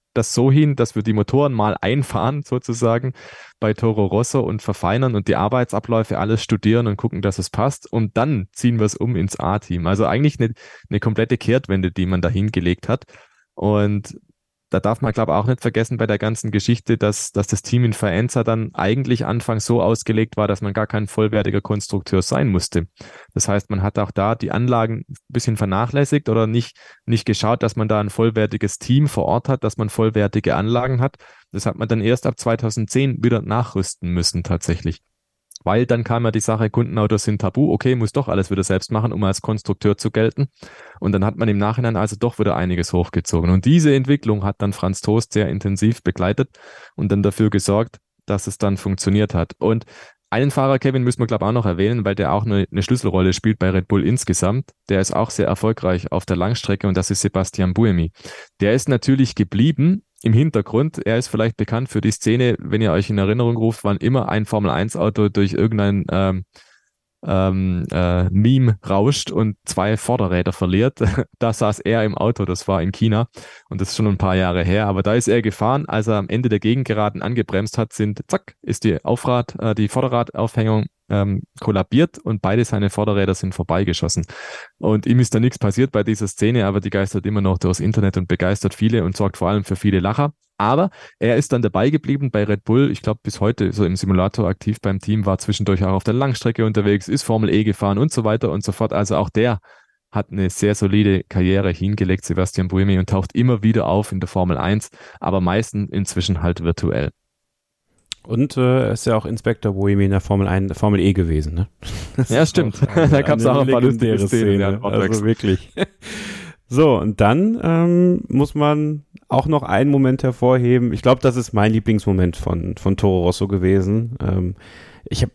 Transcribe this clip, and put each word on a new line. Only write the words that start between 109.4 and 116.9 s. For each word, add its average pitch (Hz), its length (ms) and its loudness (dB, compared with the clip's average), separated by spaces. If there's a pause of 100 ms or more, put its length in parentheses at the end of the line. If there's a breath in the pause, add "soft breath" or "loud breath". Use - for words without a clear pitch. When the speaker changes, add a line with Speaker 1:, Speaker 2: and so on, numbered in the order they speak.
Speaker 2:
Buemi 98 320 4
in 98 60 2
der 98 100 2
Formel 98 260 0
eins, 95 300 0
Formel 104 220 2
E 95 140 4
gewesen, 80 400 0
ne? 87 140 -2 (240)
<laughs> - 260 -12
Das 131 120 0
Speaker 1:
Ja, 131 120 4
Speaker 2:
ist 160 80 4
Speaker 1:
stimmt. 131 320 -2
Speaker 2:
auch - 140 0
eine, 156 120 6
Speaker 1:
<laughs> 131 40 4
Da 139 100 6
gab's 117 240 2
Speaker 2:
eine 131 120 4
Speaker 1:
auch 139 40 4
ein 131 80 2
paar 123 120 4
lustige 117 300 4
Speaker 2:
legendäre 101 160 2
Speaker 1:
Szenen, 104 280 2
Speaker 2:
Szene. 101 60 4
Speaker 1:
ja, 98 180 0
Vortrags. 104 380 0
Speaker 2:
Also 104 80 -2
wirklich. 107 500 0
<laughs> - 100 -2 (840 loud breath)
So, 131 280 4